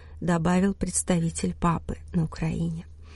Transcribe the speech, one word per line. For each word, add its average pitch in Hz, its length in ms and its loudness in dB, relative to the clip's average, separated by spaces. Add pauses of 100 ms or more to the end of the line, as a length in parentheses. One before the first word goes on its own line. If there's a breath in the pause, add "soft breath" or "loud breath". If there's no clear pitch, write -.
(220 soft breath)
добавил 180 520 4
представитель 175 840 0
Папы - 380 0 (160)
на 165 100 4
Украине. 165 640 -4 (280 loud breath)